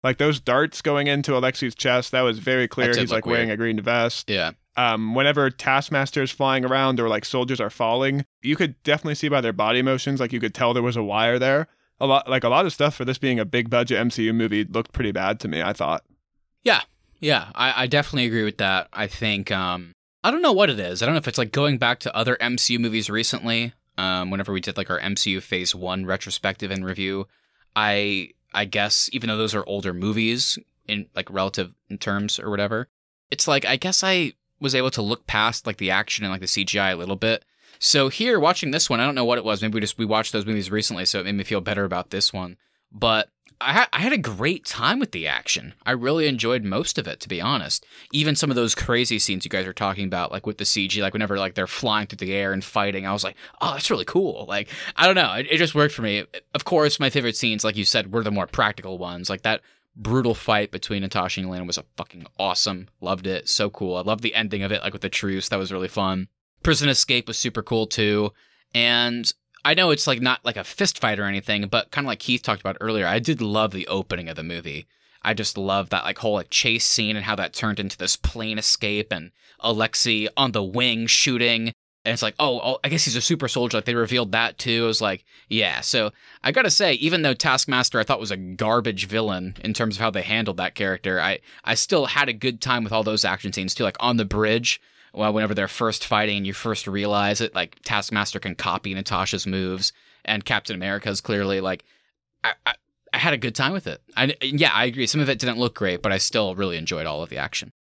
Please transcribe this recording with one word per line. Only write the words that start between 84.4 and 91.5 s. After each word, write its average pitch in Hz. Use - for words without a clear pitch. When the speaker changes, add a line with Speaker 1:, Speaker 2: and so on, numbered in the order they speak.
Speaker 2:
too. 117
I -
was 110
like, 98
"Yeah." 98
So -
I 139
gotta 214
say, 185
even 160
though 139
Taskmaster 127
I 107
thought 113
was 104
a 95
garbage 104
villain 95
in 110
terms 110
of 104
how 113
they 101
handled 107
that 92
character, 95
I, 92